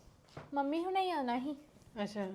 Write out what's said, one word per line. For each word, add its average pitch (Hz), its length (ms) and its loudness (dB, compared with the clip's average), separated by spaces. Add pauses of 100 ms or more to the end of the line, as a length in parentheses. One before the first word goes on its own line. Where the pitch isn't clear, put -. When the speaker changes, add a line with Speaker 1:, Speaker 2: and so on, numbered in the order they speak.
(540)
Speaker 1:
ਮੰਮੀ 285 300 2
ਹੁਣੇ 381 160 4
ਹੀ 370 100 4
ਆਉਣਾ 262 280 2
ਸੀ। 277 180 -2 (460)
Speaker 2:
ਅੱਛਾ। 208 320 0